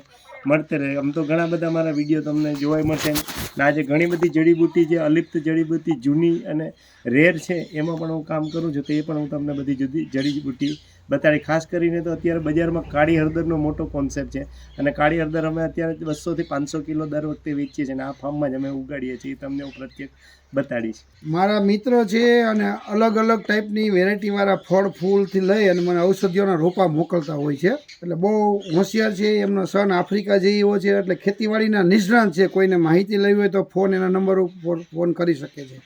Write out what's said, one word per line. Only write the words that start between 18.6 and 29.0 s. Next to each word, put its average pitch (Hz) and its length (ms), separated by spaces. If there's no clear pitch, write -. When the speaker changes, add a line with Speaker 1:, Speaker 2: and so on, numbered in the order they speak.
Speaker 1:
ઉગાડીએ 131 480
છીએ, 135 140
એ 135 40
તમને 139 280
હું 135 140
પ્રત્યેક 135 320
બતાડીશ. 120 420
Speaker 2:
મારા 190 360
મિત્ર 208 440
છે 233 380
અને 214 300
અલગ 220 280
અલગ 220 240
ટાઈપની 214 480
વેરાયટીવાળા 196 640
ફળ 190 320
ફૂલથી 190 520
લઈ 196 280
અને 180 140
મને 175 200
ઔષધિઓના 190 520
રોપા 175 340
મોકલતા 160 460
હોય 147 220
છે. 170 120
એટલે 175 480
બહુ 208 420
હોશિયાર 196 560